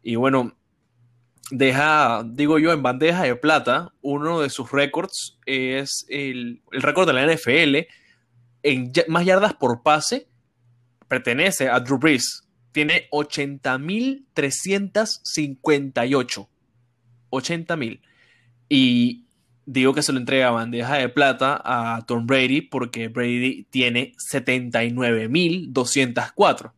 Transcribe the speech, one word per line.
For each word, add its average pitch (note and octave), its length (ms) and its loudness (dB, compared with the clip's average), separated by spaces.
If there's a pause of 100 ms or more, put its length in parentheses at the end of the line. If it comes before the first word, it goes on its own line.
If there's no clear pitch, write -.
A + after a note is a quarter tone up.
Y A#2 120 -4
bueno, C3 400 0 (920)
deja, C3+ 720 2
digo D3 360 2
yo, E3 120 4
en D3 120 0
bandeja D#3 400 0
de B2+ 120 0
plata, D3 560 0 (100)
uno D3 380 -4
de C#3 100 -2
sus B2+ 220 -10
récords - 720 -4
es C3 640 -4
el, B2+ 520 -8 (100)
el C3 100 -4
récord E3+ 260 2
de C#3+ 60 4
la B2+ 100 2
N D#3+ 100 4
F D#3 300 2
L C#3+ 240 2 (760)
en B2+ 320 -2
ya-, E3 140 4
más E3+ 180 0
yardas G3 300 4
por A#2+ 280 -2
pase, D#3 460 0 (800)
pertenece C3 580 0
a B2 140 2
Drew B2+ 160 -2
Brees. C3+ 500 0 (240)
Tiene D3+ 400 0
ochenta C#3+ 680 -4
mil A3+ 560 -6
trescientas G3 920 -2
cincuenta C#3 800 -2
y C3+ 100 0
ocho. B2 340 -4 (800)
Ochenta E3 460 -4
mil. A#2 260 -8 (680)
Y B2 560 4 (400)
digo C3 280 2
que D3 80 0
se D3 100 -2
lo C3 60 0
entrega C3 300 2
a A#2+ 40 4
bandeja A#2+ 440 -2
de B2+ 140 0
plata C3+ 540 2
a A#2 440 -2
Tom A#2 180 -2
Brady C3 360 2
porque A#2+ 480 -8
Brady B2 560 -4
tiene B2 520 0
setenta B2 680 -2
y A#2 80 -2
nueve A#2 380 0
mil E3 420 0
doscientas B2 600 0
cuatro. - 460 0